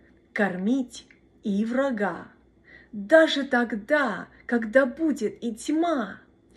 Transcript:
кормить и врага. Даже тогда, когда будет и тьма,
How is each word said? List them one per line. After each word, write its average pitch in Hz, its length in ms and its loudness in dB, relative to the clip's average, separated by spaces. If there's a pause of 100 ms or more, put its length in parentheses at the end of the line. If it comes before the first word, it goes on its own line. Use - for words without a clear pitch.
(320)
кормить 208 760 -2 (340)
и 208 220 -2
врага. 226 640 -2 (640)
Даже 285 500 4
тогда, 240 840 -2 (180)
когда 240 400 2
будет 240 560 -4
и 233 100 -4
тьма, 302 680 -2 (360)